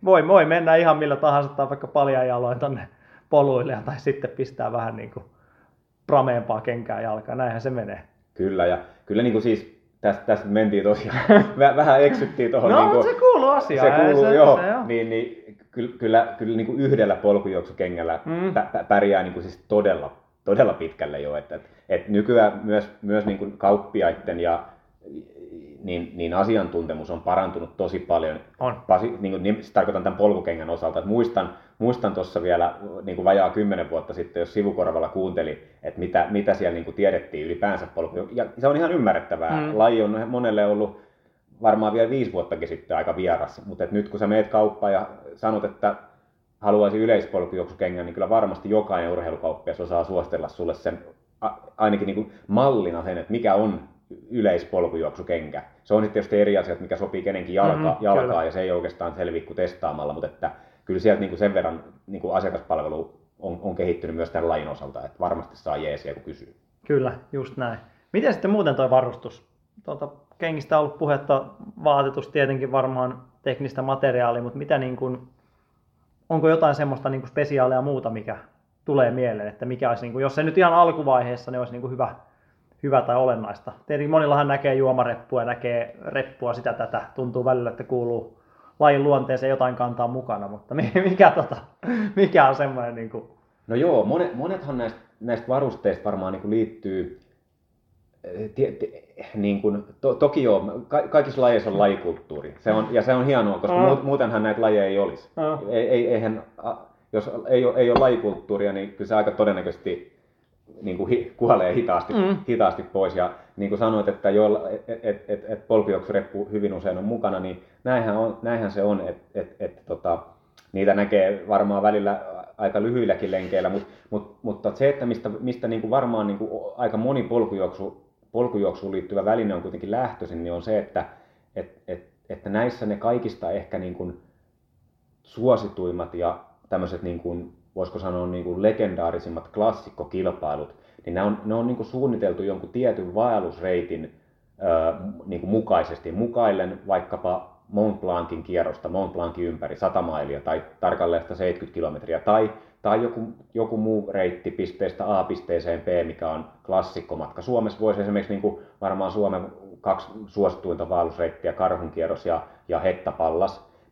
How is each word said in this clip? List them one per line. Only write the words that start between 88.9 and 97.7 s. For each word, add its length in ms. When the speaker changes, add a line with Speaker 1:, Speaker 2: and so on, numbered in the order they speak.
Speaker 1:
luonteeseen 460
jotain 260
kantaa 320
mukana, 400
mutta 280
mi-, 160
<laughs> 60
mikä, 220
tota, 240
mikä 320
on 80
semmoinen... 400
Niin 140
kuin 140
Speaker 2:
No 80
joo, 300
monet, 300
monethan 420
näistä, 220
näistä 280
varusteista 560
varmaan 300
niin 80
kuin 100
liittyy, 680